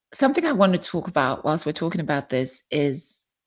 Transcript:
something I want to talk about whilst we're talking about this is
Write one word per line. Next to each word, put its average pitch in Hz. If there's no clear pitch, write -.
something 302
I 311
want 190
to 180
talk -
about 135
whilst 156
we're 151
talking 165
about 143
this 131
is 143